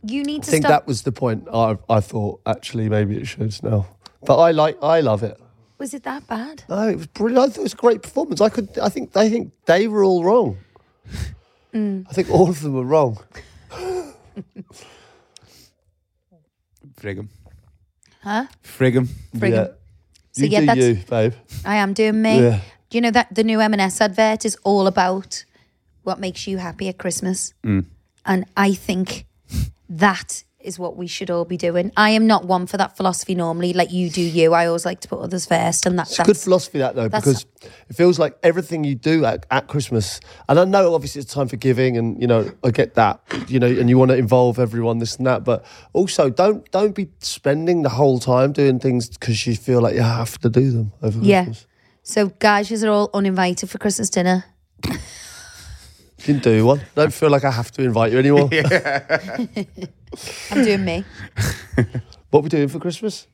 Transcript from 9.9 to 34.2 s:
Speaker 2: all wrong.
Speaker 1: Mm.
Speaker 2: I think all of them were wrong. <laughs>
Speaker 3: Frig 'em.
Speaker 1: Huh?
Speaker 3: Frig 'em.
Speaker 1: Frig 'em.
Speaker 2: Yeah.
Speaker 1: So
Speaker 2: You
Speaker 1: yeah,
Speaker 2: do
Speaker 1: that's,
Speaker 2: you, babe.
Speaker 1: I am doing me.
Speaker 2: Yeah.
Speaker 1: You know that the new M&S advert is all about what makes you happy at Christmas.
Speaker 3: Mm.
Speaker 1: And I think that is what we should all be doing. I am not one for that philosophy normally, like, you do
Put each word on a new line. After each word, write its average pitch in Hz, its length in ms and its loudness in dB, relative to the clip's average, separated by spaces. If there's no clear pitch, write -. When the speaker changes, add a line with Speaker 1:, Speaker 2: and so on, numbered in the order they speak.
Speaker 2:
all 185 220 2
wrong. 185 320 2
Speaker 1:
Mm. 202 360 -4
Speaker 2:
I - 40 -14
think 180 160 -2
all 175 200 4
of 156 120 -6
them 147 120 -4
were 131 120 -2
wrong. 135 320 2
<laughs> 370 420 -8
Speaker 3:
Frig 98 180 -10
'em. 104 120 -14
Speaker 1:
Huh? 220 240 -4
Speaker 3:
Frig 127 320 0
'em. 127 140 0
Speaker 1:
Frig 113 180 0
'em. - 0 -
Speaker 2:
Yeah. 110 140 0
Speaker 1:
So 131 120 -4
Speaker 2:
You 151 60 2
Speaker 1:
yeah, 208 120 4
Speaker 2:
do 151 40 4
Speaker 1:
that's, 135 140 4
Speaker 2:
you, 120 160 4
babe. 113 240 0
Speaker 1:
I 202 100 -2
am 196 180 0
doing 214 280 0
me. 220 200 4
Speaker 2:
Yeah. 117 180 4
Speaker 1:
You 233 100 -2
know 233 100 0
that 233 220 2
the 220 100 0
new 220 160 2
M&S 214 420 0
advert 220 440 2
is 214 180 -2
all 196 240 2
about 190 580 -2
what 190 160 -6
makes 185 280 -10
you 190 100 -6
happy 180 320 -10
at 185 80 -10
Christmas. 185 560 -6
Speaker 3:
Mm. 98 220 0
Speaker 1:
And 190 200 0
I 196 180 2
think 185 520 -6
that 180 540 -2
is 180 200 -14
what 175 160 -8
we 180 120 -10
should 180 220 -10
all 175 140 -2
be 175 140 -6
doing. 175 400 -2
I 214 140 4
am 220 140 4
not 208 200 4
one 180 220 0
for 202 100 -8
that 185 180 -2
philosophy 185 400 -2
normally, 175 380 -2
like, 175 180 0
you 180 180 -2
do 175 120 -4